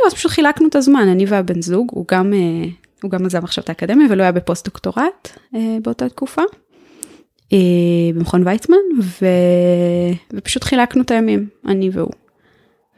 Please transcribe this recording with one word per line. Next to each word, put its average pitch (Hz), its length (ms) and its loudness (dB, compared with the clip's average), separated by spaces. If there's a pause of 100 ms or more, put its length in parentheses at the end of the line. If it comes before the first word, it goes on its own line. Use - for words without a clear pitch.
אז - 60 2
פשוט - 180 -4
חילקנו 302 360 2
את 302 80 0
הזמן, 269 320 4
אני 185 180 2
והבן 185 360 -2
זוג, 180 300 -2
הוא 175 200 -8
גם, 185 220 2
אה, 170 360 -2 (340)
הוא 196 80 -6
גם 185 140 -2
עזב 175 180 -4
עכשיו - 200 -8
את - 60 -10
האקדמיה, 208 380 2
אבל 208 80 2
הוא 190 60 2
היה 185 100 4
בפוסט-דוקטורט, 190 960 -4 (260)
אה, 220 280 -4
באותה 240 260 -6
תקופה, - 320 -6 (1120)
אה, 196 40 4 (580)
במכון 175 320 0
ויצמן, 226 300 2 (240)
ו-, 185 240 -4 (1080)
ופשוט 214 300 -6
חילקנו 254 380 0
את 247 100 -4
הימים, 220 360 0 (200)
אני 190 260 0
והוא. 170 180 -4 (880)